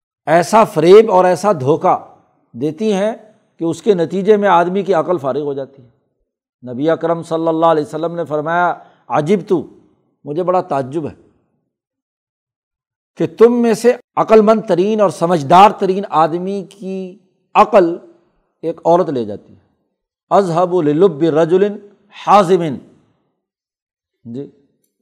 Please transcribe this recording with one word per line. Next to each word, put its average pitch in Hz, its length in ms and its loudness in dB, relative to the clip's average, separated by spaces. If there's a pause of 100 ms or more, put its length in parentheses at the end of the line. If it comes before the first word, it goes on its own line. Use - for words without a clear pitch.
(260)
ایسا 175 380 2
فریب 185 460 6
اور 185 140 4
ایسا 185 280 0
دھوکہ 160 440 0 (580)
دیتی 156 380 -4
ہیں 202 200 -2 (480)
کہ 160 40 -4
اس 165 180 -6
کے 208 120 0
نتیجے 180 420 0
میں 202 120 -2
آدمی 180 340 2
کی 180 120 -2
عقل 160 240 -2
فارغ 131 220 -4
ہو 143 120 -6
جاتی 135 300 -12
ہے۔ - 920 -20
نبی 143 180 -2
اکرم 165 320 -4
صلی 165 260 -4
اللہ 160 180 0
علیہ 160 160 2
وسلم 160 320 -8
نے 170 100 -8
فرمایا، 160 500 -4 (340)
عجبت، 160 440 -2 (720)
مجھے 147 180 -8
بڑا 180 180 -2
تعجب 139 460 -6
ہے 92 80 -12 (2000)
کہ 165 100 -2 (120)
تم 240 240 4
میں 226 120 0
سے 233 180 2 (240)
عقل 220 240 4
مند 214 280 2
ترین 202 320 0
اور 190 100 2
سمجھدار 170 600 4
ترین 196 380 -4
آدمی 175 600 -2
کی 190 480 -14 (360)
عقل 185 420 2 (640)
ایک 165 220 -8
عورت 170 240 2
لے 123 160 -4
جاتی 101 280 -12
ہے۔ 98 80 -20 (720)
اذهب 175 520 0
للب 151 400 0 (120)
رجل 170 300 2 (500)
حازم، 180 480 2 (1600)
جی، 135 240 -14 (520)